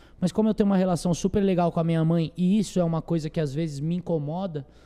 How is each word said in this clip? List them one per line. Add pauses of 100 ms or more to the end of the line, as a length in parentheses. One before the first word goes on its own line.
(180)
mas
como
eu
tenho
uma
relação
super
legal
com
a
minha
mãe,
e
isso
é
uma
coisa
que
às
vezes
me
incomoda, (200)